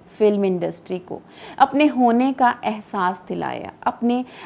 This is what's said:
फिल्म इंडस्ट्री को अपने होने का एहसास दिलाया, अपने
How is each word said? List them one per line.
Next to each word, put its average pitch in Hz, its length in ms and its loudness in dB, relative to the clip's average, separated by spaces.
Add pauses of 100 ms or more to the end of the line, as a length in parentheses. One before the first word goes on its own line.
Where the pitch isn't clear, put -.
फिल्म 208 360 2
इंडस्ट्री 180 540 -4
को - 220 -12 (380)
अपने 269 280 4
होने 247 460 2
का 240 300 2
एहसास 202 640 -4
दिलाया, 139 440 -8 (120)
अपने 240 400 -2 (220)